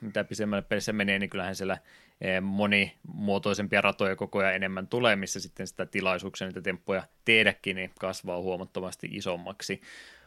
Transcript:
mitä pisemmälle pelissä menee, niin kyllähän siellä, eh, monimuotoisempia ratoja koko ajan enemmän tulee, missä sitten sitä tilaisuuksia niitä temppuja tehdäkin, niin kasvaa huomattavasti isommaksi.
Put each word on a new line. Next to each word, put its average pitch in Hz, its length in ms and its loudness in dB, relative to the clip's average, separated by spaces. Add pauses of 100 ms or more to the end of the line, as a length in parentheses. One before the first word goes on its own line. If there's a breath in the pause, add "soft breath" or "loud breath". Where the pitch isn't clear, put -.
mitä 104 240 -2
pisemmälle 104 380 -2
pelissä 107 300 -2
menee, 98 260 2
niin 98 120 -2
kyllähän 95 260 -4
siellä, 95 220 -2 (420 soft breath)
eh, 92 200 2
monimuotoisempia 101 1400 2
ratoja 98 360 2
koko 101 220 -4
ajan 95 160 4
enemmän 95 340 -4
tulee, 120 280 4
missä 95 240 -6
sitten - 260 -10
sitä 90 200 -6
tilaisuuksia 95 600 -2
niitä 92 160 -8
temppuja 92 400 -2 (220)
tehdäkin, 104 520 4
niin 92 140 -8 (100)
kasvaa 95 400 -4
huomattavasti 92 720 -6
isommaksi. 95 720 -6 (460 loud breath)